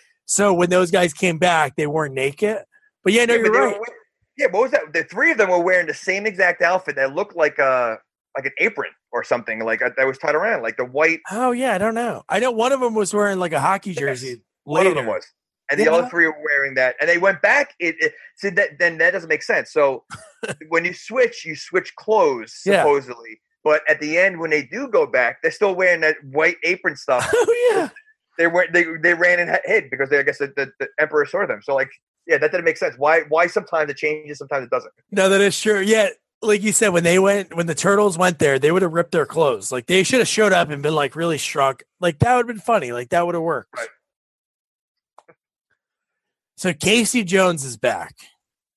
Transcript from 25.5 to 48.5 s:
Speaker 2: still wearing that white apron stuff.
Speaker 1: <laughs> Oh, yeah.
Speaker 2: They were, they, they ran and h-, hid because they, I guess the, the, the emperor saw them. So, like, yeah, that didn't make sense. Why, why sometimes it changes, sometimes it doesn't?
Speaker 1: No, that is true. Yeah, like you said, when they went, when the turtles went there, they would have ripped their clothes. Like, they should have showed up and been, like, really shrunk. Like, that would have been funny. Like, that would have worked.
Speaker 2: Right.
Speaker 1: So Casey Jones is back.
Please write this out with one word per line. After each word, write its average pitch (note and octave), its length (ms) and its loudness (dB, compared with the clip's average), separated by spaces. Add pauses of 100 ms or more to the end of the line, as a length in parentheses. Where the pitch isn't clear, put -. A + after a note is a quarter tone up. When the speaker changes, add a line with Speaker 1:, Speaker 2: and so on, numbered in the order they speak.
Speaker 2:
still G3 240 0
wearing F3 280 2
that D#3 220 0
white D#3 400 0
apron E3+ 320 -2
stuff. B2+ 340 -2
Speaker 1:
<laughs> - 40 -2
Oh, A#4+ 400 2
yeah. F4 140 -2 (500)
Speaker 2:
They E3+ 100 2
were, E3+ 240 0
they, F3 120 4 (180)
they F3 120 4
ran F3 260 2
and E3 100 -4
h-, F3+ 160 0
hid F3+ 240 0
because C3 180 -4
they, C#3+ 100 2
I C#3 40 0
guess C3+ 160 -2
the, C#3 180 -4
the, C#3 240 -4
the C3+ 80 -8 (100)
emperor D3+ 280 0
saw F#3 200 -4
them. A2 160 -6
So, C#3 120 -4
like, C3+ 160 -2 (360)
yeah, D#3 120 2
that D3+ 120 0
didn't F3 140 -2
make D#3+ 140 0
sense. D#3 200 -4
Why, D#3 300 2
why D#3+ 180 2
sometimes E3 440 -4
it C#3 80 -8
changes, D3+ 400 -6
sometimes C#3 260 -6
it A#2 60 -10
doesn't? B2 220 -4 (180)
Speaker 1:
No, G3 180 2
that G3 140 4
is G3 180 0
true. G#3+ 200 0
Yeah, G#3 280 2 (340)
like G#3 200 0
you G#3+ 100 0
said, G#3+ 180 2
when F3 140 2
they F3 140 4
went, G3 360 0
when E3+ 120 -2
the D#3+ 80 -4
turtles G3 440 2
went F3+ 200 2
there, C#3 200 4
they D3 140 2
would F#3 100 2
have E3+ 100 0
ripped E3+ 200 -2
their D#3 140 2
clothes. C#3 440 0
Like, B2+ 160 -6
they F#3 160 2
should B3+ 160 2
have A3 100 2
showed G#3+ 240 2
up E3+ 180 2
and C#3+ 120 -8
been, D3+ 120 0
like, C#3+ 200 -2
really E3 240 -2
shrunk. C3+ 460 -2 (160)
Like, F3 200 -2
that A#3+ 140 4
would A#3+ 140 0
have A#3 80 -10
been - 80 -14
funny. E3 280 0
Like, A#2+ 180 -8
that F3 160 2
would F3 80 -4
have E3 100 -4
worked. D3 320 -4
Speaker 2:
Right. - 120 -10 (2750)
Speaker 1:
So F3+ 160 -4
Casey G#3+ 520 0
Jones F3 400 0
is B2 120 -12
back. F#2 380 -4 (640)